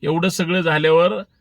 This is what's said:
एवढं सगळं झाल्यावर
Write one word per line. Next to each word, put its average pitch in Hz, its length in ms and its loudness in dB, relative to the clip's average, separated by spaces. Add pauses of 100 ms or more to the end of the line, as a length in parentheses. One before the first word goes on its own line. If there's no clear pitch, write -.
एवढं 165 260 -2
सगळं 180 320 -2
झाल्यावर 160 520 2 (280)